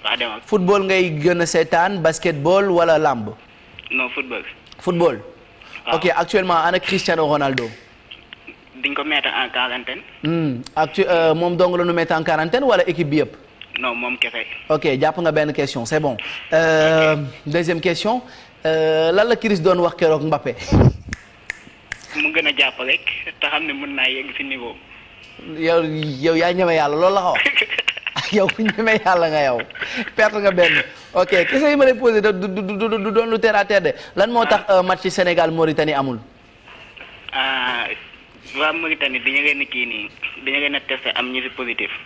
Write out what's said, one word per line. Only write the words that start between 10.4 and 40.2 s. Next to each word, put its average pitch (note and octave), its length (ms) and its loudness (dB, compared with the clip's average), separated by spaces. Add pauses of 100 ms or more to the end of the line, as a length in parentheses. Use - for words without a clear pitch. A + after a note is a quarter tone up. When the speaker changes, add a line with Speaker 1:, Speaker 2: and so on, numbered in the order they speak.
Speaker 2:
actu-, D#3 320 0
euh, E3 260 4
moom F3 220 0
dong F3+ 200 2
la F3 80 2
ñu F3 80 0
mettre E3+ 220 0
en D#3+ 80 0
quarantaine E3 420 0
wala F#3 240 4
équipe D#3+ 220 -2
bi D3+ 60 0
yëpp? C3+ 180 0 (460)
Speaker 1:
Non, B2 160 -4
moom B2 220 -6
kese. A#2 260 -4 (240)
Speaker 2:
Ok, D#3 160 0 (160)
jàpp F3+ 180 2
nga E3 140 0
benn D3+ 200 0
question, C3+ 320 -2
c'est D3+ 140 0
bon. C#3 180 -2 (360)
Euh, D#3+ 640 4 (300)
deuxième E3 340 0
question, G#3 420 0 (420)
euh, D#3+ 480 2
lan G#3 120 4
la A#3 120 2
Chris G#3 240 0
doon F3+ 200 4
wax E3+ 160 0
keroog D#3 260 2
Mbappé? D3 320 -2 (1600)
Speaker 1:
Mu D#4 180 -2
gën D#4+ 120 0
a C#3+ 100 0
jàpp - 220 -2
rek, - 260 -4 (360)
te D#3 80 -2
xam D#3 180 -4
ne D3 60 -6
mën C#3 240 -8
naa C3 120 0
yegg C3+ 280 -6
si - 80 -8
niveau. B2 300 -10 (840)
Speaker 2:
Yow, E3 260 2 (420)
yow E3 120 4
yaa E3 160 2
ñeme F3 240 2
yàlla, D3 200 2
loolu F3+ 180 4
la G3 60 4
ko F3+ 120 0
wax. - 100 0
Speaker 1:
<laughs> - 920 -4
Speaker 2:
Yow G3 160 2
ku - 140 -4
ñeme A3 300 0 (120)
yàlla F3 260 4
nga D3+ 140 0
yow. B2 140 2 (580)
Perte G#3+ 240 2
nga G3+ 120 4
benn. F3 300 4 (320)
Ok, F3+ 160 2 (180)
question C#4+ 200 2
yi D4 80 4
ma C#4+ 80 6
lay B3+ 100 6
posé A3+ 260 4
du, G#3+ 120 2
du, F#3 160 -4
du, F#3+ 140 -4 (260)
du, - 0 - (160)
du A3 80 -2
doon A3+ 140 2
lu A3+ 120 0
terre G#3+ 180 2
à G3+ 80 2
terre G3 180 2
de. D3 100 2 (240)
Lan G3 140 2
moo A#3 140 2
tax, A3+ 260 2
euh, F#3+ 120 6
match F#3 260 0
Sénégal E3+ 420 2
Mauritanie D#3 440 0
amul? C3+ 240 -2 (1120)
Speaker 1:
Ah, C3 540 -2 (720)
waa D#3 140 0
Mauritanie D#3 480 -4
dañu C#3 220 0
leen C#3+ 240 0
kii B2 200 -4
nii, G#2+ 220 -10 (360)